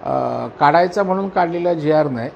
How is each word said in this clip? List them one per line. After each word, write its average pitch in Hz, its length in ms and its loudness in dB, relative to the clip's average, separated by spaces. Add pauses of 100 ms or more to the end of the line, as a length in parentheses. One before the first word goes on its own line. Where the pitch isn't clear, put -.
अ, 127 440 -4 (140)
काढायचा 170 420 4
म्हणून 190 260 -2
काढलेला 175 460 0
जीआर 151 340 2
नाही 123 280 -6